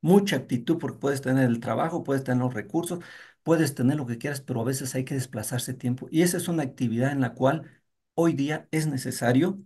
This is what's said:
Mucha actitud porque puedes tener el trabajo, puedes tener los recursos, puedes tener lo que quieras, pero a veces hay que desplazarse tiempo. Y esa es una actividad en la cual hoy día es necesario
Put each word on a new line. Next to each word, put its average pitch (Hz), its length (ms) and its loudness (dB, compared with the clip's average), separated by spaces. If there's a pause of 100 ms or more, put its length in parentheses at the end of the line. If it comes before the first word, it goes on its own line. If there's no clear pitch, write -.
Mucha 180 360 6
actitud 131 420 0
porque 135 200 -6
puedes 139 240 0
tener 131 260 4
el 117 120 2
trabajo, 147 420 -2
puedes 139 220 0
tener 127 180 0
los 127 120 -2
recursos, 170 460 -4 (420)
puedes 156 320 2
tener 131 220 2
lo 143 100 -6
que 117 120 -6
quieras, 143 220 -6
pero 123 220 -4
a - 20 -2
veces 135 300 -4
hay 131 100 -2
que 131 100 -8
desplazarse 123 600 -6
tiempo. 123 360 -4
Y 160 120 4
esa 180 160 2
es 175 100 -4
una 165 140 0
actividad 127 500 -2
en 139 80 -2
la 123 140 -2
cual 143 300 2 (500)
hoy 165 200 4
día 143 360 -4
es 156 160 0
necesario 135 800 2